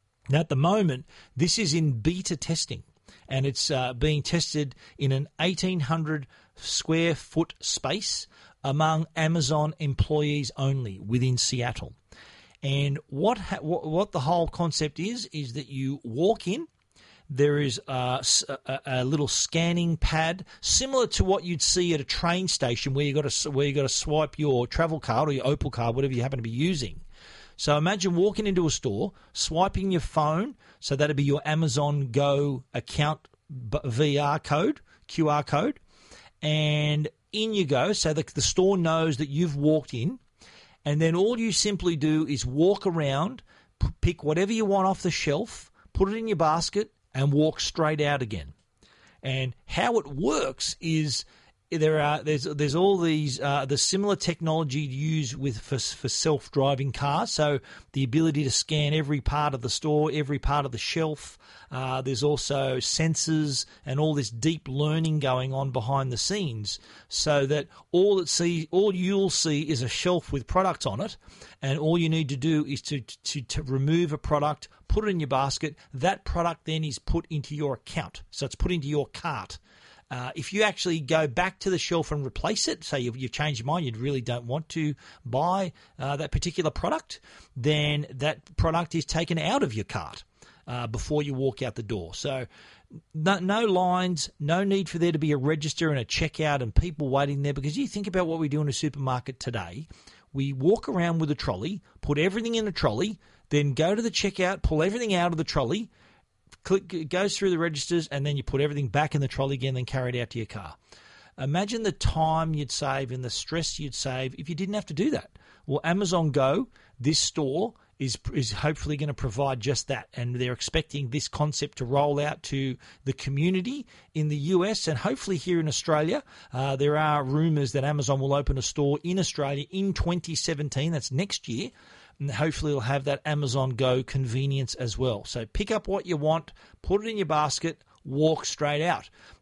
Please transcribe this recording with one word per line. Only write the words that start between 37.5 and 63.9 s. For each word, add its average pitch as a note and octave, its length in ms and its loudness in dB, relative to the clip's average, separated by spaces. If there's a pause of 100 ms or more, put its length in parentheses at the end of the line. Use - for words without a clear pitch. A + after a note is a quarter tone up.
you G3 120 4
go. C3+ 280 2
So D#3+ 200 0
the, D#3 100 0 (100)
the C#3 80 -2
store F#3+ 360 4
knows D#3+ 400 2
that D3 120 -2
you've D3 260 0
walked D3+ 380 2
in, C#3 260 -2 (640)
and D3 160 2
then E3 140 4
all G#3+ 220 4
you A3+ 140 0
simply F3+ 460 2
do D#3 280 4
is C3 200 -2
walk E3 420 2
around, E3 560 0 (360)
p-, - 100 2 (100)
pick - 240 2
whatever F3 300 2
you A3 100 2
want G3 240 4
off F#3+ 140 0
the F3+ 100 0
shelf, - 580 -2 (220)
put F#3+ 160 4
it G#3 80 0
in A3+ 140 -2
your G3 80 2
basket, E3 560 0 (200)
and C#3 200 4
walk D3+ 260 4
straight D#3 400 0
out C#3+ 220 2
again. E2+ 320 -6 (720)
And C3 320 -2 (100)
how A#3 320 2
it - 80 0
works D3+ 720 -2
is D#3 460 0 (440)
there D#3 300 4
are, D3 240 0
there's, D3 200 0
there's D3 320 0
all F#3+ 220 4
these, D#3 440 0
uh, C#3 240 0
the C3+ 120 0
similar G3 380 2
technology D#3+ 640 -2
used D3 560 -2
with, C3 220 -4
for, B2+ 220 -4
for - 280 -6
self-driving C#3 840 0
cars. D3 380 0
So D3 280 2 (320)
the C3+ 140 0
ability D3+ 400 2
to B2+ 60 0
scan D3 420 0
every D3 260 0
part C#3+ 340 0
of B2+ 80 -4
the B2 80 -4
store, D3+ 440 2
every D3 260 -2
part C#3+ 260 2
of C3 60 -6
the A#2 60 -8
shelf. - 600 -4 (320)
Uh, C3 320 -4
there's C3 220 -2
also C#3 540 0
sensors D#3 880 0 (200)
and C3+ 140 -2